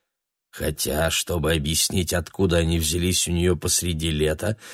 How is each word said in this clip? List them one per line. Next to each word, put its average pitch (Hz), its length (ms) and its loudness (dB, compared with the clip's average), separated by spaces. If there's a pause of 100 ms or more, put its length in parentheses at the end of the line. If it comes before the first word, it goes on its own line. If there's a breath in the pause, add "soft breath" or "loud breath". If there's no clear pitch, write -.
(520)
Хотя, 76 600 -2
чтобы 82 420 0
объяснить, 80 600 0
откуда 87 440 0
они 82 220 2
взялись 85 480 0
у 87 40 -2
неё 87 240 4
посреди 82 540 -2
лета, 76 480 0 (160 loud breath)